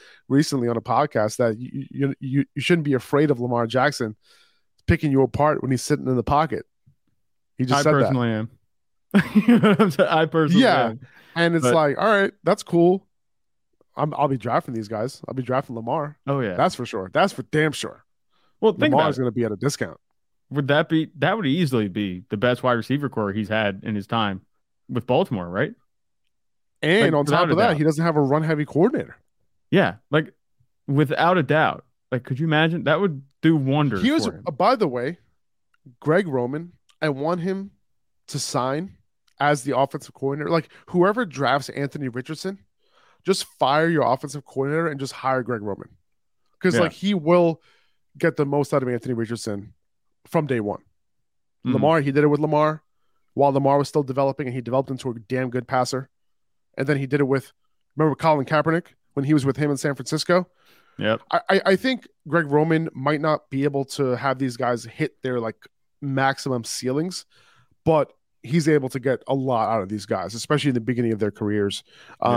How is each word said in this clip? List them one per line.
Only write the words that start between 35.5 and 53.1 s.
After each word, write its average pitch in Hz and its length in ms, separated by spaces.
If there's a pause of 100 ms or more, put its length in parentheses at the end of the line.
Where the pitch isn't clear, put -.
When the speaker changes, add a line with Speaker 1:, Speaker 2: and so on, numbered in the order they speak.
Speaker 1:
Greg 175 280
Roman, 139 440 (300)
I 156 60
want 151 320
him 190 320 (560)
to 147 100
sign 143 580 (440)
as 143 240
the 135 120
offensive 139 380
coordinator. 143 360
Like, 165 180 (180)
whoever 202 400
drafts 135 440
Anthony 139 380
Richardson, 151 520 (640)
just 190 200 (140)
fire 151 300
your 151 160
offensive 139 400
coordinator 147 440
and 143 120
just 135 120
hire 131 300
Greg 113 200
Roman. 101 260 (720)
'Cause, 185 140
Speaker 2:
Yeah. 226 80
Speaker 1:
like, 156 100
he 202 220
will 170 460 (560)
get 160 200
the 147 100
most 143 260
out 139 100
of 123 60
Anthony 123 260
Richardson 110 600 (520)
from 160 200
day 123 140
one. 101 200
Speaker 2:
Mm-hmm. - 960
Speaker 1:
Lamar, 156 260
he 139 120
did 147 120
it 147 40
with 147 120
Lamar 151 420 (520)